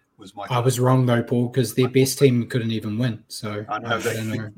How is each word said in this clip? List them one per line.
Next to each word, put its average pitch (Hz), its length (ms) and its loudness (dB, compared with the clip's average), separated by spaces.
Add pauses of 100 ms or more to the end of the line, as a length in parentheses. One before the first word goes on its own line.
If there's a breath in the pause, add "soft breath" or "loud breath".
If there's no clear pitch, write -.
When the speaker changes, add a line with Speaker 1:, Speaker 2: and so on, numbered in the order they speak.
(160)
Speaker 1:
was 98 180 -20
my 101 140 -12
Speaker 2:
I 123 120 0
was 120 200 2
wrong 127 240 4
though, 120 180 2
Paul, 120 280 0
'cause 120 240 -2
their 127 140 2
best 131 300 2
team 120 280 4
couldn't 113 240 -2
even 107 260 -4
win. 113 320 -2
So 107 400 -8
Speaker 1:
I 104 120 -4
know, 117 80 -10
Speaker 2:
I, 120 60 0
I 113 40 0
Speaker 1:
they 113 160 -2
Speaker 2:
don't 110 140 -6
know. 107 300 -6